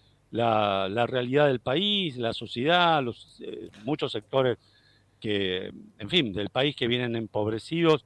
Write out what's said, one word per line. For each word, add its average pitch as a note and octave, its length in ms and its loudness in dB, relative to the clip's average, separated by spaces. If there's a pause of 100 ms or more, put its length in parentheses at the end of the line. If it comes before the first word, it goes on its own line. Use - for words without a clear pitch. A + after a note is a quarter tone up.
(300)
la, G#2+ 600 2
la A#2 160 0
realidad B2+ 400 2
del B2+ 140 2
país, F3+ 560 -2
la A#2 160 -2
sociedad, D#3 720 2
los, - 380 -10
eh, - 300 -12 (140)
muchos C#3+ 280 -2
sectores B2 460 0 (600)
que, G2 540 -2 (260)
en G#2 100 -12
fin, C#3 240 0
del G2+ 180 -4
país C3+ 260 0
que B2+ 100 -2
vienen A#2+ 300 -2
empobrecidos A2+ 880 0